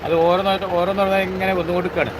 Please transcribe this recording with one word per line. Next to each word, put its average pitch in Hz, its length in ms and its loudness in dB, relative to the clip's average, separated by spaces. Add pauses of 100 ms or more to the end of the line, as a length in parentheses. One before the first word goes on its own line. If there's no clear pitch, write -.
അത് 156 100 0 (120)
ഓരോന്നോട്ട്, 190 400 2 (120)
ഓരോന്നോരോന്ന് 190 520 2
ഇങ്ങനെ 190 300 -2
വന്നു 165 180 -2
കൊടുക്കാണ്. 170 420 -2